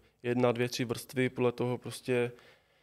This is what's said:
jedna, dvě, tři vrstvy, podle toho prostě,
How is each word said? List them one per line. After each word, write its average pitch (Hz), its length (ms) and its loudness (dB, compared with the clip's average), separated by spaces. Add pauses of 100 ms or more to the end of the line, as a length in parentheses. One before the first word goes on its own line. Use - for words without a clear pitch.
(220)
jedna, 123 300 4
dvě, 120 160 0
tři 131 160 -4
vrstvy, 127 440 -2
podle 123 240 0
toho 123 260 -2
prostě, 120 540 -2 (500)